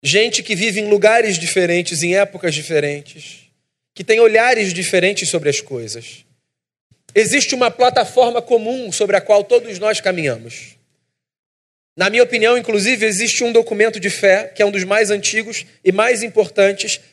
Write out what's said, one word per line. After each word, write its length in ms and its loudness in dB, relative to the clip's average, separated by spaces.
Gente 400 0
que 120 -6
vive 260 -2
em 80 -4
lugares 500 4
diferentes, 640 -2
em 120 -2
épocas 400 -2
diferentes, 920 -6
que 80 -14
tem 160 2
olhares 540 4
diferentes 540 -2
sobre 200 -2
as 120 -2
coisas. 680 -14
Existe 400 2
uma 160 2
plataforma 720 2
comum 500 -2
sobre 240 0
a 60 2
qual 200 4
todos 360 0
nós 240 -2
caminhamos. 760 -6
Na 140 0
minha 120 2
opinião, 360 2
inclusive, 480 0
existe 360 -2
um 80 0
documento 480 2
de 120 -4
fé, 440 2
que 80 0
é 40 4
um 40 0
dos 140 -4
mais 260 0
antigos 540 -4
e 80 4
mais 320 0
importantes, 800 0